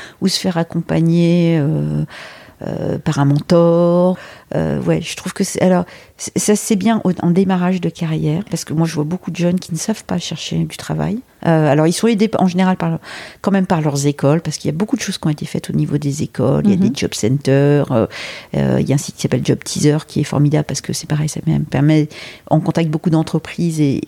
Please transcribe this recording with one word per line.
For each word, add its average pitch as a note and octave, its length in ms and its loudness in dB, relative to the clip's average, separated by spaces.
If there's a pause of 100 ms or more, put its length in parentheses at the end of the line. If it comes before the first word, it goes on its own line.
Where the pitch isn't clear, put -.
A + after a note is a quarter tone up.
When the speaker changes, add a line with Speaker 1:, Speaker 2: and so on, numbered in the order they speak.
(220)
Speaker 1:
ou F#3+ 60 0
se - 120 0
faire F#3 180 -2
accompagner, E3 1000 2
euh, D3+ 440 0 (640)
euh, - 320 -4
par D3+ 180 -2
un C#3 80 2
mentor. F3 920 4 (360)
Euh, D3+ 280 0
ouais, E3 200 0
je - 140 -10
trouve - 180 -10
que G3+ 120 -4
c'est, - 160 -4
alors, F3+ 240 4 (320)
c'est, - 200 -8
ça, G#3 200 2
c'est - 180 0
bien G#3 300 2
au, F#3 60 4 (120)
en F3 80 2
démarrage F#3 500 2
de E3+ 80 -2
carrière, D#3+ 600 -2
parce - 160 -6
que - 80 -8
moi, E3 120 2
je D#3+ 80 -4
vois D3 120 -2
beaucoup F3 260 -6
de D#3+ 60 -8
jeunes F3 220 0
qui - 140 -10
ne D#3+ 40 -4
savent - 260 -4
pas F3+ 160 -4
chercher - 380 -6
du D#3+ 200 -2
travail. D#3 420 -4 (280)
Euh, D#3 240 4
alors, D#3 160 4
ils E3+ 60 2
sont - 140 0
aidés A3 300 2
en F#3+ 100 4
général F#3 280 2
par, E3 240 -4 (400)
quand - 120 -2
même F#3+ 140 2
par F3 160 2
leurs C#3+ 260 0
écoles, D3 340 2
parce - 160 -6
qu'il - 120 -4
y D3+ 40 -2
a D3+ 40 -6
beaucoup G#3 200 0
de - 40 -8
choses - 160 -6
qui - 80 -10
ont D#3+ 60 2
été D3+ 140 -6
faites - 240 -6
au - 40 -4
niveau D3+ 240 0
des C#3+ 240 -2
écoles. C3+ 440 0
Il - 60 6
y - 20 4
a - 20 4
Speaker 2:
Mhm. F#3 140 2
Speaker 1:
des - 100 2
job F2 140 -2
centers, C#3 800 2
euh, A2+ 120 4 (520)
euh, C3+ 240 2
il - 80 -2
y - 20 0
a C3 40 4
un - 40 2
site - 160 -8
qui - 60 -10
s'appelle C3 240 0
Job C3 180 2
Teaser, D3 420 2
qui - 140 -4
est D3 60 0
formidable, D3 420 2
parce - 140 -6
que - 100 -6
c'est - 180 -8
pareil, D3+ 200 -2
ça - 180 -8
me D3+ 160 2
permet, D3+ 460 2 (420)
on D#3 80 4
contacte E3 300 0
beaucoup D#3 200 -2
d'entreprises D#3+ 720 -2
et, C#3 280 2